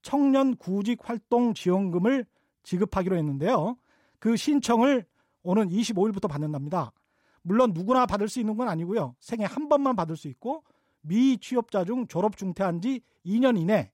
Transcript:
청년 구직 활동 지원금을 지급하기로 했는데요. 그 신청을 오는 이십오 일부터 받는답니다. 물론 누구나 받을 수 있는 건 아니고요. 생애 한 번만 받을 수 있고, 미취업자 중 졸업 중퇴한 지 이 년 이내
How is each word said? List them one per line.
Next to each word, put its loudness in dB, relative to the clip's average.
청년 2
구직 -2
활동 0
지원금을 0
지급하기로 -2
했는데요. -2
그 0
신청을 2
오는 0
이십오 0
일부터 -2
받는답니다. -4
물론 2
누구나 2
받을 -2
수 -6
있는 -2
건 -2
아니고요. -4
생애 -4
한 -6
번만 2
받을 -4
수 -14
있고, -8
미취업자 0
중 -4
졸업 -2
중퇴한 -4
지 -2
이 0
년 4
이내 0